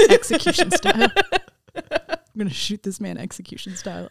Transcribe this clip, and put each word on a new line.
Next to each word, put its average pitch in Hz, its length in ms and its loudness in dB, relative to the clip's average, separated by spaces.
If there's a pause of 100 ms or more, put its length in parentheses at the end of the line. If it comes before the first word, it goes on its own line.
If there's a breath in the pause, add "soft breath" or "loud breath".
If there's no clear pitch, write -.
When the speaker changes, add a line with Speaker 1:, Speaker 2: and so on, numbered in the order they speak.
Speaker 1:
execution 349 640 2
Speaker 2:
<laughs> - 0 -
Speaker 1:
style. 381 380 2 (680)
I'm - 400 -6 (220)
gonna 208 120 -4
shoot 208 340 -8
this 190 160 -8
man 185 180 -10
execution - 580 -14
style." 175 340 -12